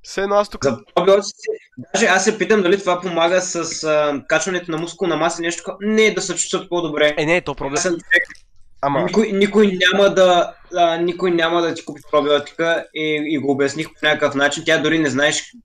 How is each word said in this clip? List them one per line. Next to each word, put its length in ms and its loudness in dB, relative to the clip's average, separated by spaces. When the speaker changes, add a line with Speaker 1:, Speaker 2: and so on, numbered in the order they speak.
Speaker 1:
Все 180 -8
едно 140 0
аз 140 2
тук 160 -10
Speaker 2:
За 120 0
пробиотици, 360 4
даже 120 2
аз 180 2
се 140 0
питам 240 2
дали 180 2
това 220 -2
помага 400 0
с, 420 -6
а, 440 0
качването 440 -2
на 60 -4
мускулна 400 -4
маса 240 -2
и 40 -6
нещо 180 -4
такова. 180 -10
Не, 320 2
да 80 -4
се 140 -6
чувстват 340 -6
по-добре. 480 0
Speaker 1:
Е, 80 0
не, 160 2
то 140 -8
проблем. 180 -6
Speaker 2:
Аз 100 -2
съм 80 0
човек. 320 0
Speaker 1:
Ама 220 0
Speaker 2:
Никой, 280 0
никой 480 2
няма 200 4
да, 420 4
а, 220 4
никой 340 -2
няма 300 0
да 120 -2
ти 120 -12
купи 160 -14
пробиотика 800 0
и, 340 -4
и 100 -2
го 140 -2
обясних 360 -2
по 60 -20
някакъв 320 0
начин. 300 0
Тя 120 2
дори 220 0
не 100 0
знаеш. 420 -2